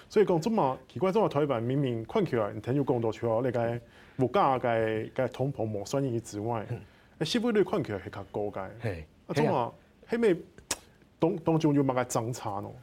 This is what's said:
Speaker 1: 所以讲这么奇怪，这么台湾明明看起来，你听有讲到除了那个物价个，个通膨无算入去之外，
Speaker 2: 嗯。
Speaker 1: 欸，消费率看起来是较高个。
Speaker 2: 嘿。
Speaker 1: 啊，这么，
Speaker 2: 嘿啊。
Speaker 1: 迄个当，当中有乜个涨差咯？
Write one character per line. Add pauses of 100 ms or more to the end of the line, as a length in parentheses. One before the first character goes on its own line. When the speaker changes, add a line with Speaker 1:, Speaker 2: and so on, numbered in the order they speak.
Speaker 1:
所
以
讲
这
么 (120)
奇
怪，
这
么
台
湾
明
明
看
起
来，
你
听
有
讲
到
除
了
那
个 (440)
物
价
个， (100)
个
通
膨
无
算
入
去
之
外，
Speaker 2:
嗯。 (380)
Speaker 1:
欸，
消
费
率
看
起
来
是
较
高
个。 (140)
Speaker 2:
嘿。 (220)
Speaker 1:
啊，
这
么， (320)
Speaker 2:
嘿
啊。
Speaker 1:
迄
个 (800)
当，
当
中
有
乜
个
涨
差
咯？